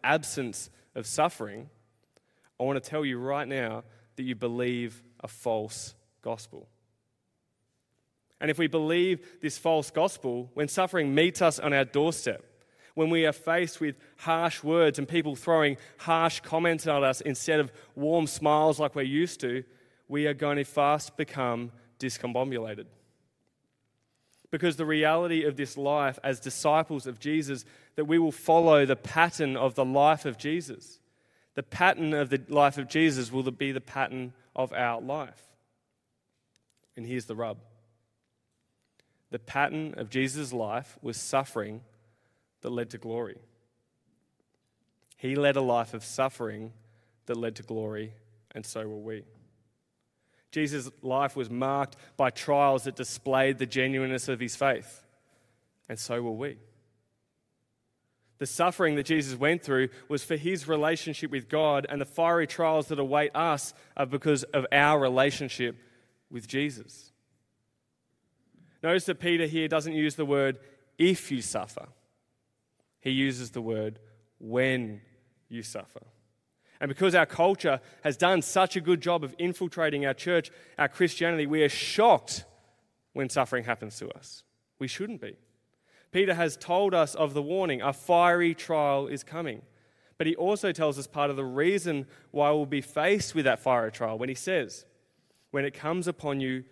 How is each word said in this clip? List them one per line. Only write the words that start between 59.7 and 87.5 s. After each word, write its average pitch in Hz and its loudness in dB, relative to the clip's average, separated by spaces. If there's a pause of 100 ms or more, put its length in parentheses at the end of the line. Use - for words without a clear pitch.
was 143 -4
for 165 -4
his 156 -4
relationship 156 -2
with 127 -6
God, 151 2
and 143 -6
the 135 -4
fiery 165 2
trials 160 0
that 151 -4
await 143 2
us 156 -2 (220)
are 143 0
because 135 0
of 131 -2
our 147 6
relationship 131 0 (540)
with 117 -12
Jesus. 135 -8 (1700)
Notice 175 2
that 185 -4
Peter 170 2
here 156 -2
doesn't 156 0
use 151 0
the 156 -2
word 139 2 (400)
"if 175 2
you 127 -4
suffer." - -8 (1120)
He 135 -4
uses 131 -2
the 123 -8
word 107 -6 (400)
"when 120 -2 (460)
you 117 -12
suffer." - -14 (800)
And 143 -4
because 180 2
our 170 8
culture 165 2 (240)
has 143 0
done 180 4
such 185 2
a 185 -2
good 165 2
job 170 -2
of 131 -10
infiltrating 165 -2
our 135 0
church, 170 0 (260)
our 143 2
Christianity, 170 2
we 156 4
are 143 6
shocked - 4 (720)
when 135 -4
suffering 131 0
happens 113 -6
to 107 -10
us. - -18 (340)
We 131 -6
shouldn't 196 -8
be. 104 -14 (760)
Peter 185 4
has 165 0
told 185 2
us 160 4
of 147 0
the 147 -2
warning, 156 -2